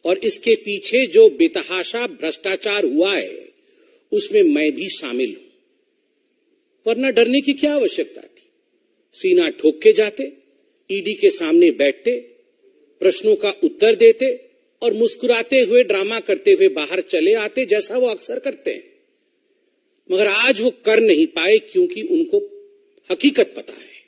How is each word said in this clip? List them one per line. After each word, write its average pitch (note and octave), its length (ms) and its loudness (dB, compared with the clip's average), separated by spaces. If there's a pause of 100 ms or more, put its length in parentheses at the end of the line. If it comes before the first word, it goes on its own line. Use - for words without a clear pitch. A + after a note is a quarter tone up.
और F4+ 120 0
इसके - 380 -2
पीछे G#3+ 520 -4
जो G3+ 220 8
बेतहाशा F3 800 -2
भ्रष्टाचार F#3+ 760 -6
हुआ E3+ 320 0
है, - 320 -8 (640)
उसमें G#3 320 2
मैं D3+ 280 2
भी E3+ 180 -10
शामिल B2 400 -6
हूं। - 300 -20 (1300)
वरना B3 220 -2
डरने A#3+ 320 2
की C#4 120 -2
क्या D4 200 -2
आवश्यकता A3 480 -4
थी? - 260 -20 (680)
सीना F3 360 0
ठोक - 320 0
के G#3+ 120 6
जाते, G#3+ 380 -2 (600)
ईडी G3 220 -6
के G3+ 160 2
सामने E3+ 420 2
बैठते, C#3 440 -2 (840)
प्रश्नों F#3+ 360 0
का G#3 140 -4
उत्तर G3+ 460 0
देते A#3+ 540 2 (320)
और A3+ 120 -2
मुस्कुराते A#3 680 -2
हुए, A#3+ 240 4
ड्रामा G3+ 360 -2
करते G3+ 320 0
हुए F#3+ 160 4
बाहर D#3 340 -4
चले F3 320 0
आते, A3+ 320 -4
जैसा G#3 320 -4
वो B3+ 100 0
अक्सर A#3 320 -8
करते B3+ 320 -8
हैं। - 220 -14 (1160)
मगर G3 160 0
आज G#3+ 340 0
वो B3 80 0
कर A3 300 0
नहीं E3 280 2
पाए F3+ 300 0
क्योंकि F#3 440 -2
उनको - 360 -2 (720)
हकीकत - 460 0
पता - 160 -18
है। - 240 -20 (100)